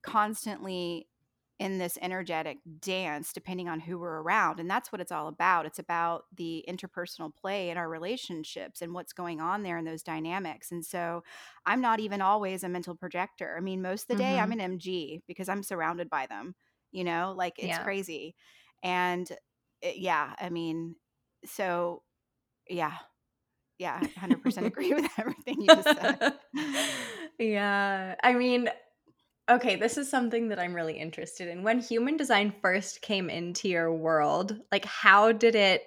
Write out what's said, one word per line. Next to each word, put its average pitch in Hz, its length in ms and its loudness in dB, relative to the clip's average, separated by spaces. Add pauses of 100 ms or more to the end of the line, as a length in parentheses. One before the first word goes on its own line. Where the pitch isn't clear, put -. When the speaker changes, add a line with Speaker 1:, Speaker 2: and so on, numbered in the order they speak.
Speaker 1:
constantly 190 1040 -2 (520)
in 196 180 -4
this 175 240 -4
energetic 170 560 -6 (220)
dance 180 520 -6
depending 180 380 -8
on 160 100 -4
who 170 200 -8
we're 160 240 -8
around. 170 360 2
And 165 80 -6
that's 208 240 -2
what 196 80 -8
it's 175 120 -8
all 156 160 -4
about. 170 400 2
It's - 100 -12
about 170 460 -2 (120)
the 165 320 -8
interpersonal 180 680 -10
play 190 340 -4
in 170 80 -4
our 170 100 -4
relationships 170 960 -8
and 170 140 -8
what's 180 180 -10
going 170 260 -6
on 180 220 -2
there 175 160 -4
in 165 80 -4
those 160 160 -8
dynamics. 165 680 -6
And 170 120 -8
so 170 400 -6 (400)
I'm 233 180 0
not 226 180 2
even 202 200 -4
always 190 440 2
a 180 60 -4
mental 175 260 -6
projector. 180 600 -6
I 170 60 -6
mean, 190 220 -4
most 190 260 -6
of 226 80 0
the 196 60 2
day - 160 2
I'm 214 100 2
Speaker 2:
Mm-hmm. 233 40 -2
Speaker 1:
an 220 80 -4
M 185 180 -4
G 170 480 -6
because 185 200 -8
I'm 196 140 -2
surrounded 170 480 -4
by 139 160 -2
them, 127 300 -12 (360)
you 185 120 -6
know, 175 340 -2
like, 180 220 -4
it's 180 80 -6
Speaker 2:
Yeah. 170 160 -4
Speaker 1:
crazy. 190 500 -6 (480)
And 180 480 0 (540)
it, 175 140 -4
yeah, 160 440 0
I 180 80 -6
mean, 165 460 -4 (500)
so 175 560 -2 (640)
yeah, 165 260 -2 (880)
yeah, 170 240 -2 (100)
I 180 40 -16
hundred 185 240 2
percent 214 240 0
<laughs> - 0 -
agree 359 260 0
with 359 160 2 (100)
everything 254 420 -4
you - 100 10
just 302 220 10
said. 262 280 2 (340)
Speaker 2:
<laughs> 285 40 -2 (800)
Yeah. 202 840 2
I 247 100 8
mean, 247 360 4 (800)
okay, 240 280 6
this 226 200 0
is 277 120 -4
something 233 400 0
that 196 100 -2
I'm 175 160 -2
really 160 240 -2
interested 165 500 -8
in. 180 140 -8
When 226 160 4
human 240 380 0
design 208 440 4
first 190 400 0
came 190 280 -2
into 175 400 -4
your 165 240 2
world, 160 680 2 (120)
like, 202 140 0
how 208 480 8
did 226 220 6
it 196 320 6